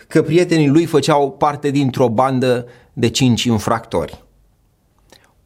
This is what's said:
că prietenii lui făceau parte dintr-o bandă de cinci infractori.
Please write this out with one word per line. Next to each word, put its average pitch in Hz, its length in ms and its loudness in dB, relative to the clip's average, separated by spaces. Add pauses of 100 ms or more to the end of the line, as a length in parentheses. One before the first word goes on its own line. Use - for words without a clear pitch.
că 160 140 2
prietenii 160 460 2
lui 156 180 4
făceau 147 460 0
parte 147 380 -4
dintr-o 135 400 0
bandă 123 580 -2 (260)
de 117 160 -2
cinci 117 340 0
infractori. 110 800 -4 (1200)